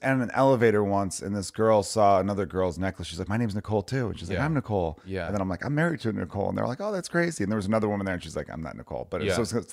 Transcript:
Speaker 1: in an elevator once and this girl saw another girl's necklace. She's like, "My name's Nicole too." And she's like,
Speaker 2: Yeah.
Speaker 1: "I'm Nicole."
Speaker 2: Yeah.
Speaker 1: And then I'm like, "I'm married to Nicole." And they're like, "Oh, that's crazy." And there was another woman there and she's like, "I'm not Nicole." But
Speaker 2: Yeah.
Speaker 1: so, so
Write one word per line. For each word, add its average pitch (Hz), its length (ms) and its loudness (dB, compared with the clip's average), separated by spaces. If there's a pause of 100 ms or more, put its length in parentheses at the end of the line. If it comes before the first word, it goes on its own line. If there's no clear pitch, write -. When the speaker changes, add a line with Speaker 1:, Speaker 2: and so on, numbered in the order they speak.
Speaker 1:
in 131 180 2
an 117 140 -2
elevator 117 500 6
once 98 380 0
and 98 120 -4
this 98 160 -4
girl 110 320 6
saw 101 380 6
another 98 260 0
girl's 90 320 -2
necklace. 90 300 -4
She's 82 100 -8
like, 92 100 -4
"My 104 80 0
name's 113 180 -2
Nicole 107 280 -2
too." 123 260 -2
And 90 100 -6
she's 82 100 -10
like, 92 100 -2
Speaker 2:
Yeah. 131 60 0
Speaker 1:
"I'm 156 100 0
Nicole." 95 500 -2
Speaker 2:
Yeah. 92 220 -6
Speaker 1:
And 92 80 -4
then 101 60 0
I'm 92 80 -2
like, 87 160 -4
"I'm 143 100 -4
married 160 260 0
to 113 120 -2
Nicole." 98 360 -4
And 95 80 -2
they're 107 100 0
like, 135 140 -4
"Oh, 214 120 -4
that's 180 160 -6
crazy." 170 360 -2
And 98 60 0
there 110 60 0
was 98 100 -4
another 110 220 2
woman 101 160 -2
there 95 100 -2
and 85 80 -6
she's 80 140 -12
like, 76 140 -6
"I'm 80 120 -10
not 76 140 -10
Nicole." 65 340 -10
But 92 140 -4
Speaker 2:
Yeah. 95 100 0
Speaker 1:
so, 113 100 0
so 101 180 -4 (100)